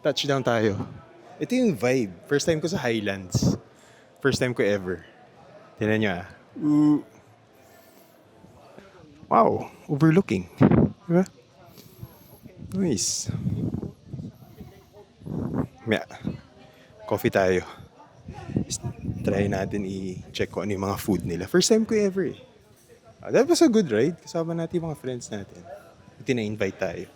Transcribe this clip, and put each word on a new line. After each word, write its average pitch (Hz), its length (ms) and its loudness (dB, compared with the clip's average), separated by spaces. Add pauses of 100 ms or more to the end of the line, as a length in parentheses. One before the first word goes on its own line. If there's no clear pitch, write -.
Touchdown 139 400 0
tayo. 113 320 2 (640)
Ito 151 160 -6
yung 240 240 2
vibe. 123 320 0 (160)
First 143 240 0
time 165 80 2
ko 156 160 -4
sa 185 80 -4
Highlands. 104 800 -2 (640)
First 131 160 2
time 123 160 0
ko 120 80 2
ever. 92 400 0 (720)
Tingnan 107 240 2
nyo, 104 160 2
ah. 87 100 -10 (300)
Ooh. 151 480 4 (2250)
Wow, 202 400 4 (240)
overlooking. 156 560 4 (560)
Diba? 175 240 2 (1500)
Nice. - 480 -2 (2500)
Maya, 110 240 -2 (960)
coffee - 240 -2
tayo. 95 400 2 (960)
Is-, - 160 -8 (400)
try 101 320 0
natin 98 320 -4
i-check 95 640 -6
kung 90 160 -6
ano 104 80 -2
yung 98 160 -2
mga 98 80 -2
food - 320 -2
nila. 85 160 -4
First - 240 2
time 220 160 4
ko 220 80 -4
ever, 196 400 0
eh. - 80 -16 (800)
Ah, - 160 -14
that 233 80 8
was 320 160 2
a 330 80 8
good 202 240 4
ride. 139 320 2
Kasama 165 320 -4
natin 165 240 -4
yung 165 80 -6
mga 147 160 -8
friends 127 240 -8
natin. 98 320 -10 (560)
Buti 131 160 -4
na-invite 107 480 -2
tayo. 90 240 -4 (100)